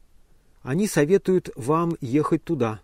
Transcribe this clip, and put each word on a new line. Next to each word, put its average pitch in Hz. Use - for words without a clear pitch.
«Они 165
советуют 175
вам 160
ехать 143
туда», — 120